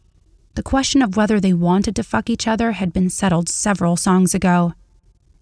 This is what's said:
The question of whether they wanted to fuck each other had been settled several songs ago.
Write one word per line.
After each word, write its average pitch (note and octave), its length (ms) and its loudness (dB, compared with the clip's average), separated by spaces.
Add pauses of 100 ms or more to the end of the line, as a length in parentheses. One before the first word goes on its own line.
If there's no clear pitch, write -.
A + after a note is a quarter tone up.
(560)
The - 80 -6
question C4+ 380 0
of G3+ 140 0
whether G#3 240 2
they F#3+ 140 2
wanted F3+ 420 0
to A3+ 80 -4
fuck - 260 -4
each A#3 180 -2
other A3+ 260 0
had F3+ 180 -4
been F#3 180 0
settled F3 380 0
several F3 480 -2
songs F#3 380 2
ago. F3 400 2 (680)